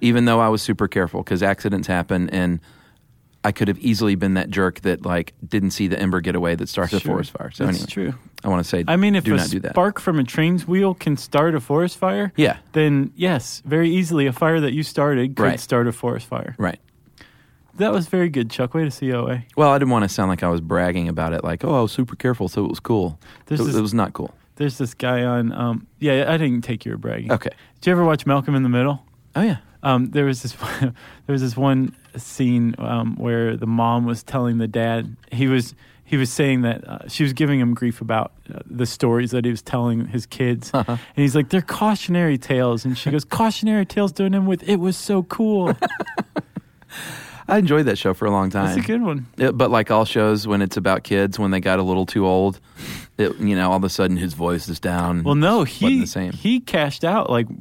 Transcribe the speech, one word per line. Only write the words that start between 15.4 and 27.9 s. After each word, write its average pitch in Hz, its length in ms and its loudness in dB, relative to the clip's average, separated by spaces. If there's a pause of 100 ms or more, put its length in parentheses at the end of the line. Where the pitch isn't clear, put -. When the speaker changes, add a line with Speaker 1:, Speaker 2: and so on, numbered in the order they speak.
Speaker 1:
Right. 90 160 0
Speaker 2:
start 120 260 0
a 113 60 0
forest 120 340 -6
fire. - 320 -8
Speaker 1:
Right. 92 220 -4 (960)
Speaker 2:
That 208 160 2
was 180 160 0
very 180 220 2
good, 120 200 -2
Chuck. 123 240 -4
Way 160 100 0
to 143 60 -2
C 131 220 -4
O 120 160 -2
A. 123 180 -6 (100)
Speaker 1:
Well, 151 140 6
I 139 80 6
didn't 131 140 0
wanna 104 160 4
sound 95 200 0
like 90 140 0
I 90 60 2
was 85 120 2
bragging 87 480 0
about 82 260 -2
it, - 100 -4
like, 82 200 -4
"Oh, 156 140 2
I 117 40 4
was 110 100 0
super 127 240 -4
careful, 120 320 -2
so 104 160 -2
it - 40 -2
was - 120 -8
cool." 90 400 -2 (260)
Speaker 2:
There's 151 140 -2
Speaker 1:
It, - 40 0
Speaker 2:
this 139 120 0
Speaker 1:
it 110 40 2
was 107 140 -2
not 104 180 0
cool. - 220 -10 (220)
Speaker 2:
There's 143 200 -2
this 123 160 -4
guy 123 320 -2
on, 120 280 0
um, 120 340 -4 (120)
yeah, 139 300 2
I 160 80 2
didn't 131 260 0
take 113 220 -6
your 110 140 -6
bragging. 117 340 -6
Speaker 1:
Okay. - 160 -2 (320)
Speaker 2:
Did - 80 -10
you 180 40 4